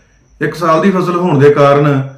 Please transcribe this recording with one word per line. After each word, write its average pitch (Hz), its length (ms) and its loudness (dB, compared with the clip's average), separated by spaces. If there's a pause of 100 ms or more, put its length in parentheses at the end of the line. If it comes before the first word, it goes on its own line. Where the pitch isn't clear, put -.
(420)
ਇੱਕ 156 140 -6
ਸਾਲ 165 260 -2
ਦੀ 196 100 2
ਫਸਲ 180 240 -2
ਹੋਣ 170 240 -2
ਦੇ 143 100 4
ਕਾਰਨ 143 680 0